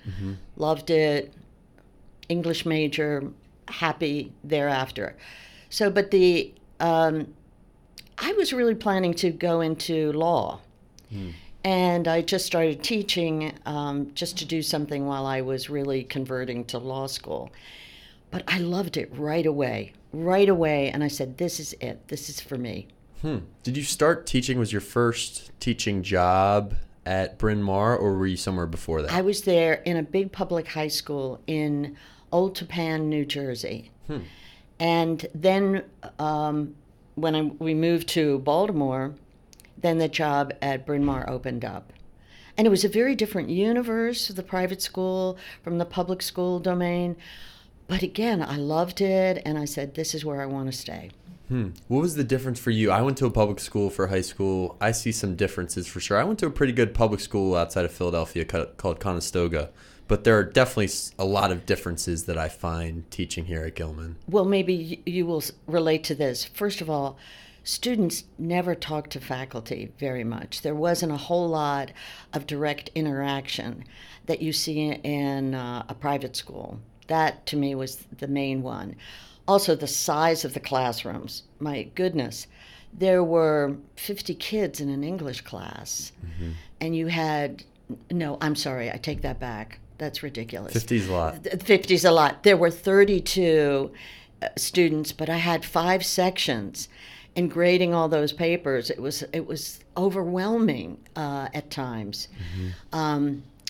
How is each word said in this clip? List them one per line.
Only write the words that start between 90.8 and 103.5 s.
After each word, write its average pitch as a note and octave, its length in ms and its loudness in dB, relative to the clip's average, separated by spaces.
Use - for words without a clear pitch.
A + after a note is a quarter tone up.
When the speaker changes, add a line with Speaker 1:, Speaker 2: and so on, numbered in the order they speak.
Speaker 1:
is F#2+ 120 0
a - 40 -2
lot. E2 300 0
Speaker 2:
Th-, - 180 -4
fifty F#3+ 340 6
is F3 100 6
a F3 60 8
lot. D3+ 320 6
There G3+ 120 10
were E3+ 140 6
thirty-two, E3+ 1200 4
uh, - 140 -2
students, D#3 560 2
but D#3+ 180 -4
I E3+ 80 0
had E3 280 0
five F#3 400 2
sections. D#3 840 0
And F3 160 2
grading F3 440 4
all E3 120 4
those D3+ 240 2
papers, E3 600 0
it - 100 -8
was, C#3 220 -6
it D#3+ 140 -4
was - 320 -8
overwhelming, F#3 1000 0
uh, C#3 380 -4
at D3 180 -8
times. A2+ 600 -6
Speaker 1:
Mm-hmm. F2+ 640 -8
Speaker 2:
Um, D3 480 0